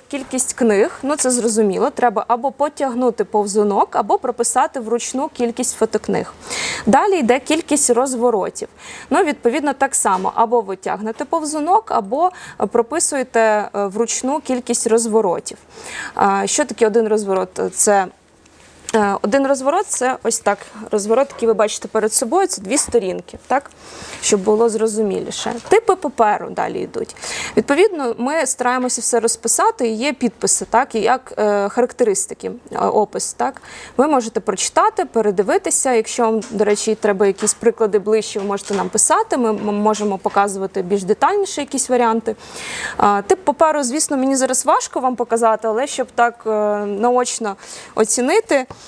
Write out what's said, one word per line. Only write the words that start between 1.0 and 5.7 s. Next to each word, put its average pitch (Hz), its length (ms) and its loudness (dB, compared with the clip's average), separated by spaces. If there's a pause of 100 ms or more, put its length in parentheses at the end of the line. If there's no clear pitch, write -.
Ну, 285 140 -2
це 254 140 0
зрозуміло. 220 600 2
Треба 233 380 0
або 247 220 0
потягнути 254 760 -2
повзунок, 208 720 0
або 233 220 0
прописати 254 600 -2
вручну 240 480 -4
кількість - 480 -4